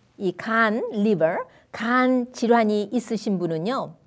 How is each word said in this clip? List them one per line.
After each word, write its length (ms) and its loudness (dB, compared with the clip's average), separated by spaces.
이 160 -2
간, 580 0
리버, 480 2
간 600 0
질환이 520 2
있으신 540 -2
분은요, 580 -4